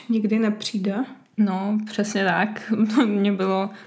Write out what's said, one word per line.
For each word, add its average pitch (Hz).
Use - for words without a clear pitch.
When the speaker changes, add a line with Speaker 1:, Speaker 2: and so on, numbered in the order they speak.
Speaker 1:
nikdy 220
nepřijde? 208
Speaker 2:
No, 202
přesně 208
tak. 190
<laughs> 233
Mně 208
bylo 190